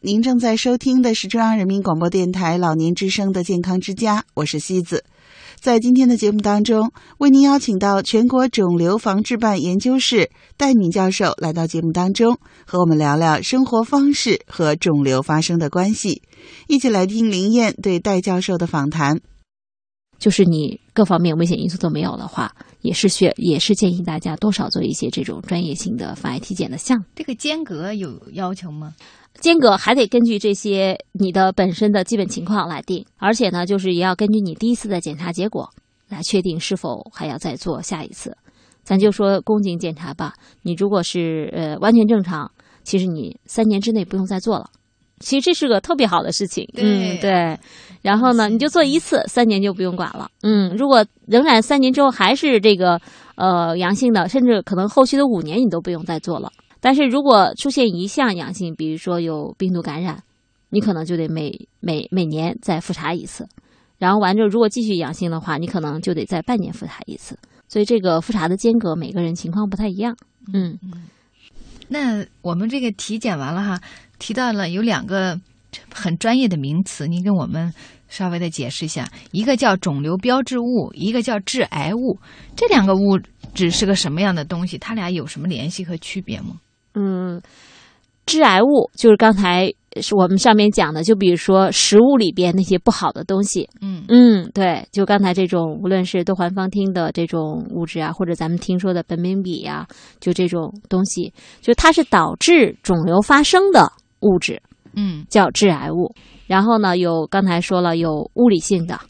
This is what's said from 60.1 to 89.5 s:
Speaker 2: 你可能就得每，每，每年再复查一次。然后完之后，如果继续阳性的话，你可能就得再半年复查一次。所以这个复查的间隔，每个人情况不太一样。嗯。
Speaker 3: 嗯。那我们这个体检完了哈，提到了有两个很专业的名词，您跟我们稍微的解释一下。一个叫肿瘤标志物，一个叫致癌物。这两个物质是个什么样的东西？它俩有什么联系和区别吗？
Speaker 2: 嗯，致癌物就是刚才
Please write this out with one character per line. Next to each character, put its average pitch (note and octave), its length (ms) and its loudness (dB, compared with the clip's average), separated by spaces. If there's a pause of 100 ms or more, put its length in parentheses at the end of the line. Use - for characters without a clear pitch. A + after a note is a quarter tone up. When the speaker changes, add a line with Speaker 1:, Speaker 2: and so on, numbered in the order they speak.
Speaker 2:
你 G#3 140 0
可 G#3 100 0
能 D#3+ 100 -4
就 E3+ 140 -4
得 D#3+ 120 -2
每， D#3 220 -6 (300)
每， D#3 300 -6
每 F#3 160 0
年 D#3 340 -4
再 E3 180 -4
复 - 140 -8
查 E3 220 -6
一 E3+ 100 -8
次。 - 240 -16 (480)
然 F#3 160 2
后 G#3 60 4
完 G3 180 2
之 A3+ 60 4
后， G#3 60 4
如 G3+ 100 0
果 A3+ 100 4
继 A#3+ 140 -4
续 G#3+ 140 -2
阳 E3 180 -4
性 E3+ 160 -4
的 E3 100 -6
话， D#3 160 -6
你 E3+ 100 -6
可 F3 140 -4
能 D#3 220 -6
就 F#3 100 -2
得 D3+ 140 -4
再 E3 160 -4
半 B3 160 -2
年 F#3 120 -4
复 - 140 -14
查 - 220 -14
一 D2+ 100 -14
次。 - 220 -18 (300)
所 G#3+ 120 -2
以 G#3 60 2
这 A#3 120 2
个 F3 220 2
复 G#3 140 -6
查 E3+ 120 0
的 F3+ 120 0
间 A#3 200 2
隔， A3+ 160 -2
每 E3 180 -8
个 F#3 100 -2
人 E3+ 120 -2
情 E3+ 160 -10
况 G3+ 200 -4
不 F#3+ 80 -6
太 G#3+ 100 -2
一 F3+ 60 -6
样。 A3+ 200 -6 (380)
嗯。 F3+ 300 -4
Speaker 3:
嗯。 F3 220 -16 (840)
那 B3 380 -4 (160)
我 F3 120 -4
们 G3 140 -2
这 C4+ 100 -4
个 B3 140 -2
体 G#3 260 -8
检 G3 200 -4
完 C#3 160 -6
了 F#3+ 80 -4
哈， F#3+ 180 -4 (380)
提 - 160 -10
到 B3 180 -2
了 G3 160 -4
有 F3+ 140 -4
两 A3 240 -2
个 F#3 340 -4 (500)
很 E3+ 280 -6
专 A#3+ 200 2
业 C4 80 2
的 F3 120 0
名 D3 260 -2
词， - 220 -10
您 E3+ 180 -4
跟 G3+ 100 2
我 E3+ 120 0
们 E3 260 -4 (360)
稍 F#3 200 -6
微 F3 100 -4
的 E3+ 120 -4
解 C3+ 180 -8
释 C#3+ 160 -8
一 D#3 40 -6
下。 C#3 200 -8 (240)
一 G3 100 -2
个 C4 140 2
叫 A3 180 2
肿 D3 280 -4
瘤 E3 160 -2
标 B3 240 0
志 B3+ 160 -4
物， A#3+ 340 -2
一 G3 180 -6
个 A#3+ 120 -2
叫 A3 180 -4
致 A#3+ 220 -4
癌 D#3 320 -4
物。 A#3+ 240 -4 (360)
这 A#4+ 140 -2
两 C#4 160 4
个 F#3+ 100 4
物 G3 240 2 (360)
质 F3+ 160 0
是 F#3+ 160 -2
个 G3 80 2
什 E3+ 180 -2
么 E3 80 -4
样 G3 140 0
的 D3+ 100 -4
东 E3+ 220 -6
西？ F3 100 -8
它 - 180 -12
俩 F#3+ 140 -6
有 F3 180 -4
什 - 140 -12
么 D#3+ 80 -4
联 D#3+ 220 -6
系 F#3+ 120 -10
和 E3+ 140 -8
区 - 240 -10
别 - 220 -10
吗？ - 140 -12 (400)
Speaker 2:
嗯， F#3 460 -4 (840)
致 D#4 200 0
癌 G3 180 6
物 C#4 320 4
就 A#3 160 6
是 G#3 60 8
刚 A3 160 6
才 F#3+ 360 2 (320)